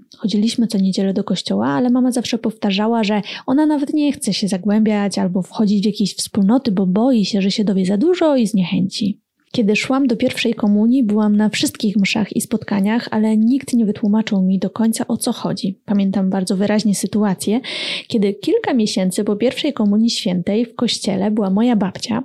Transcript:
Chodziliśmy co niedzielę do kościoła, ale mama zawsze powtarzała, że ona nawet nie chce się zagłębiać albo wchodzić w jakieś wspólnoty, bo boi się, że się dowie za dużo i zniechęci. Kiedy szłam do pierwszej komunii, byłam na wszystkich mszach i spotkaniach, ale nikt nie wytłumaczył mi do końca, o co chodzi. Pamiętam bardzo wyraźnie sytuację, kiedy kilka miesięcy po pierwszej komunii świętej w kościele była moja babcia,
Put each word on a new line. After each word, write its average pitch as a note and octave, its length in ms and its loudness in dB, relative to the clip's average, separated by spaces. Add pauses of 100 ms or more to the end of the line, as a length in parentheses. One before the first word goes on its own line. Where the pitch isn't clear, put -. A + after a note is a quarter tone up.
(180)
Chodziliśmy A3 500 0
co G#3+ 100 -2
niedzielę F#3+ 360 0
do G3+ 100 -2
kościoła, G3+ 440 -2
ale C4+ 220 0
mama B3+ 220 2
zawsze A#3+ 260 -2
powtarzała, G#3+ 640 -2
że G#3 180 0 (240)
ona C#4+ 200 2
nawet D4 280 0
nie D4 180 2
chce - 220 -4
się G3+ 140 -2
zagłębiać G3+ 720 0
albo F#3+ 240 0
wchodzić G3+ 420 0
w - 20 0
jakieś G3+ 300 -2
wspólnoty, A3+ 560 0
bo F#3+ 160 0
boi A3 380 2
się, G3 160 0
że F#3+ 100 2
się G#3+ 120 -2
dowie F#3+ 220 2
za G3 120 0
dużo D#4+ 380 2
i A#3 120 2
zniechęci. F#3+ 720 -2 (320)
Kiedy G#3+ 240 2
szłam C4+ 320 0
do A#3 80 0
pierwszej B3 380 -2
komunii, A3 500 2
byłam G#3 320 2
na G#3 140 4
wszystkich A3 480 -2
mszach G3+ 380 0
i - 60 -2
spotkaniach, G#3+ 720 -2
ale A3 260 2
nikt A#3+ 360 0
nie A#3 120 2
wytłumaczył G#3+ 560 0
mi F#3+ 180 2
do F#3+ 100 -2
końca, A3+ 380 -2
o A#3 100 -2
co - 160 -4
chodzi. - 520 -6
Pamiętam G3 440 0
bardzo F#3+ 280 0
wyraźnie G#3 380 0
sytuację, G3+ 640 -2 (460)
kiedy G3+ 260 0
kilka G#4 400 -2
miesięcy G3+ 500 0
po G#3 120 0
pierwszej A#3+ 380 -2
komunii G#3+ 360 2
świętej G3+ 560 -2
w A#3 100 -10
kościele G3+ 560 -2
była G#3+ 180 0
moja A3+ 260 2
babcia, G#3+ 500 -2